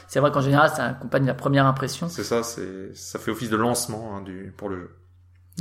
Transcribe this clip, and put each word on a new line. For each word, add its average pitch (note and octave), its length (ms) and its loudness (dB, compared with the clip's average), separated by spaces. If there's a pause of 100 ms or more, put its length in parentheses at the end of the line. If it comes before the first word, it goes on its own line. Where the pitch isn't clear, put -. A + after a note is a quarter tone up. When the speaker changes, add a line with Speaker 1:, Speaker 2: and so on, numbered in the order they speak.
Speaker 1:
C'est - 140 0
vrai D3 100 6
qu'en D3 80 2
général, C#3+ 300 6
ça C3+ 160 -2
accompagne C3 400 0
la B2 80 2
première C#3 320 4
impression. C3+ 420 0
Speaker 2:
C'est A#2+ 160 -6
ça, A#2 180 0
c'est, F#2+ 540 -8
ça - 240 -10
fait - 120 -4
office A2 180 -4
de A2 80 2
lancement, A2+ 580 -2
hein, G2 60 -10
du, F#2+ 340 -12
pour G2+ 140 -8
le F#2+ 80 -6
jeu. F2+ 120 -12 (720)